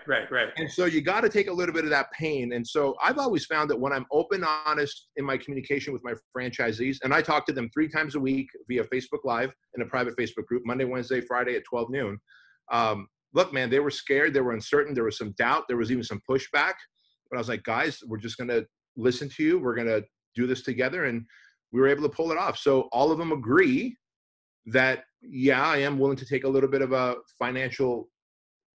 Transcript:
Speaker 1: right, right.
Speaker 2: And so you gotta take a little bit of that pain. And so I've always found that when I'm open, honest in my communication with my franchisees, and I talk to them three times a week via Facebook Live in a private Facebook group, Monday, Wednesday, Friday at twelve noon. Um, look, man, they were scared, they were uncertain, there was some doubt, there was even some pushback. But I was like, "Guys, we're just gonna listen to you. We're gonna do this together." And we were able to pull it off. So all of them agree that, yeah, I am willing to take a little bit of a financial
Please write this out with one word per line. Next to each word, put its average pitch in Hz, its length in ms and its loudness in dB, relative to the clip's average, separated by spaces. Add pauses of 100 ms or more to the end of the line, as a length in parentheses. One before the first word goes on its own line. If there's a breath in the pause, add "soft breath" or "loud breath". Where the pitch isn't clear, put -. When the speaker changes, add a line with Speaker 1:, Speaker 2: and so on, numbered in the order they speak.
Speaker 1:
right, 117 240 0
right. 120 260 0
Speaker 2:
And 156 140 -6
so 180 140 0
you 160 160 2
gotta 202 280 2
take 202 200 2
a 185 40 -6
little 175 220 -2
bit 165 80 0
of 151 80 -2
that 139 220 2
pain. 143 400 -4
And 120 120 -4
so 139 380 0
I've 208 160 2
always 240 280 0
found 151 240 0
that 123 100 0
when 139 120 0
I'm 131 200 -2
open, 175 320 0
honest 151 720 -2
in 143 80 -4
my 135 120 0
communication 139 560 -6
with 123 120 -8
my 120 100 -8 (220)
franchisees, 123 680 -2
and 131 100 2
I 156 100 4
talk 151 240 2
to 156 60 0
them 120 180 -4
three 156 180 0
times 156 260 -4
a 147 60 -2
week 135 280 0 (200)
via 123 160 0
Facebook 131 400 -6
Live 127 280 -2 (220)
in 120 80 -6
a 113 40 -2
private 123 300 -2
Facebook 110 300 -4
group, 120 180 -2
Monday, 127 200 -2
Wednesday, 123 360 -2
Friday 123 360 -2
at - 80 -6
twelve 117 260 -4
noon. 110 300 -4 (500 soft breath)
Um, 110 380 0 (240)
look, 160 200 4
man, 127 180 0
they 135 100 4
were 147 100 0
scared, 143 440 2
they 135 60 4
were 123 120 0
uncertain, 143 420 0
there 117 100 2
was 107 140 -2
some 104 140 -6
doubt, 131 360 0
there 123 80 0
was 113 140 0
even 123 140 0
some 104 240 -8
pushback. 143 460 2 (560)
But 127 60 -6
I 123 40 -2
was 113 80 -6
like, 110 140 -4
"Guys, 135 440 -2
we're 113 120 -6
just 110 200 -10
gonna 117 260 0 (320)
listen 123 320 0
to 156 160 -6
you. 156 140 4
We're 123 180 -2
gonna 113 260 0 (320)
do 123 120 0
this 127 160 -2
together." 135 420 -2
And 117 220 -4 (460 soft breath)
we 117 60 0
were 135 100 6
able 143 140 2
to 147 60 0
pull 160 240 -2
it 160 60 0
off. 175 200 -2
So 135 320 4
all 143 220 4
of 160 60 2
them 165 140 -2
agree 151 680 2 (640)
that, 127 400 2 (160)
yeah, 131 420 2
I 156 160 2
am 139 200 0
willing 135 180 2
to 135 100 -12
take 135 180 -2
a 135 40 0
little 135 220 4
bit 139 100 2
of 131 120 0
a 127 240 2 (220)
financial 127 720 -2 (680)